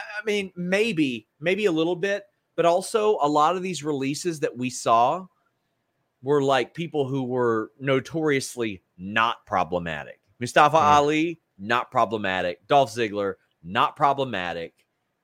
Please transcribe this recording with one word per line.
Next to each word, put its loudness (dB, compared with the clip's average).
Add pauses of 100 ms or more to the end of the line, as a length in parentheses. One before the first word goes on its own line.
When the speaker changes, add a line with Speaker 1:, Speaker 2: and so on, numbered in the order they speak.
(200)
Speaker 1:
I -16
mean, -2
maybe, -2 (120)
maybe 0
a 4
little 0
bit, -4 (320)
but 2
also 2
a 4
lot 4
of -6
these -6
releases -4
that -2
we -4
saw 2 (960)
were, 2
like, 2
people -2
who -2
were 0 (100)
notoriously -2 (140)
not -6
problematic. -4 (180)
Mustafa 2
Speaker 2:
Hmm. 4
Speaker 1:
Ali, 2 (180)
not -4
problematic. -2
Dolph 4
Ziggler, -2 (280)
not -2
problematic. -2 (520)